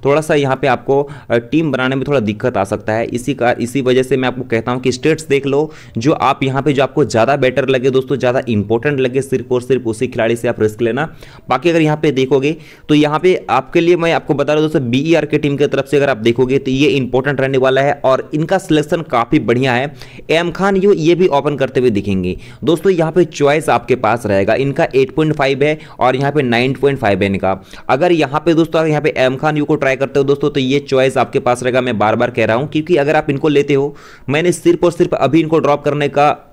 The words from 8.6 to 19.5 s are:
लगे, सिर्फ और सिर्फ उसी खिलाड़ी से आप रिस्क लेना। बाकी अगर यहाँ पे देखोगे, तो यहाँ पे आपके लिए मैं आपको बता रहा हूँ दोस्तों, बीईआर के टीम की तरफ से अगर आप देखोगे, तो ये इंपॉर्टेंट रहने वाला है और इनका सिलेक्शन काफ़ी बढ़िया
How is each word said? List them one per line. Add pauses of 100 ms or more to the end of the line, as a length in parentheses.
लगे,
सिर्फ
और
सिर्फ
उसी
खिलाड़ी
से
आप
रिस्क
लेना। (400)
बाकी
अगर
यहाँ
पे
देखोगे, (320)
तो
यहाँ
पे (140)
आपके
लिए
मैं
आपको
बता
रहा
हूँ
दोस्तों,
बीईआर
के
टीम
की
तरफ
से
अगर
आप
देखोगे,
तो
ये
इंपॉर्टेंट
रहने
वाला
है (120)
और
इनका
सिलेक्शन
काफ़ी
बढ़िया